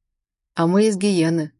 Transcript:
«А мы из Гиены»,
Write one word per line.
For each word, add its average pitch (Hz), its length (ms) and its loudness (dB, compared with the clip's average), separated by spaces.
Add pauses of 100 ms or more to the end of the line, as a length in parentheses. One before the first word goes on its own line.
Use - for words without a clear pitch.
(540)
«А 165 140 -2
мы 202 200 2
из 202 100 -2
Гиены», 165 640 -2